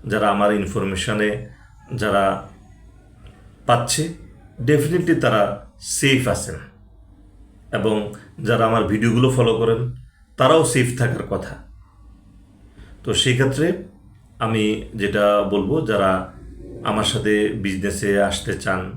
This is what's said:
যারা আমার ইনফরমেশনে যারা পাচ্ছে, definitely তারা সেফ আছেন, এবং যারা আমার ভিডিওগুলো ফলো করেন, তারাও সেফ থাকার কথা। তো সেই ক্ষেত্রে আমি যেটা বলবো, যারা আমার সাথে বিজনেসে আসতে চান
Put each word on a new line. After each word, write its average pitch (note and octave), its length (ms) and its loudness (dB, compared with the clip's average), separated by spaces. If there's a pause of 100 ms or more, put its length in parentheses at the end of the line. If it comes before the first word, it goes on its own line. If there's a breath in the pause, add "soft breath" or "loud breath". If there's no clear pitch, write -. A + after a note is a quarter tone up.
(120)
যারা G#2 220 2
আমার G2+ 160 2 (100)
ইনফরমেশনে G2+ 680 -2 (680 loud breath)
যারা G2 240 2 (1400)
পাচ্ছে, A#2+ 360 0 (640)
definitely D3+ 460 2 (100)
তারা G#2+ 180 4 (540)
সেফ C3+ 260 2 (120)
আছেন, - 220 -8 (1200)
এবং G#2+ 180 2 (520 loud breath)
যারা A#2 220 4
আমার A2+ 220 2
ভিডিওগুলো A2+ 440 4
ফলো A#2 240 4
করেন, A#2 200 2 (580 soft breath)
তারাও D#3 240 6 (100)
সেফ B2 160 2 (120)
থাকার - 320 -2
কথা। - 220 -6 (1500 loud breath)
তো B2+ 60 -4 (120)
সেই B2 160 2
ক্ষেত্রে C3+ 280 0 (800)
আমি A2 200 0 (360)
যেটা G2+ 240 2 (280)
বলবো, G2+ 220 0 (160)
যারা G2 200 2 (800)
আমার G#2 220 0
সাথে G#2+ 200 0 (320)
বিজনেসে G2 460 -2 (200)
আসতে F#2+ 220 -4 (120)
চান F#2+ 160 -2 (160)